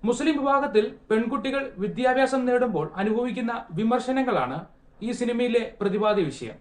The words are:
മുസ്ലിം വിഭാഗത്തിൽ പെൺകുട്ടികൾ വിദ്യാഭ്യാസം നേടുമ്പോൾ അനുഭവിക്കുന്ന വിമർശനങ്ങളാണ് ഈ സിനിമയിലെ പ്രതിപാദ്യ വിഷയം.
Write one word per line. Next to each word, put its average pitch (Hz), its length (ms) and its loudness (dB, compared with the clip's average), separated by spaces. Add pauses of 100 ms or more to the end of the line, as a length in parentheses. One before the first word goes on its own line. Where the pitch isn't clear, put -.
മുസ്ലിം 285 360 2
വിഭാഗത്തിൽ 269 460 2 (240)
പെൺകുട്ടികൾ 247 540 0 (140)
വിദ്യാഭ്യാസം 254 680 2
നേടുമ്പോൾ 240 400 2 (100)
അനുഭവിക്കുന്ന 226 580 -2 (180)
വിമർശനങ്ങളാണ് 226 840 0 (420)
ഈ 226 120 -6
സിനിമയിലെ 233 520 0 (180)
പ്രതിപാദ്യ 202 480 2
വിഷയം. 117 320 -12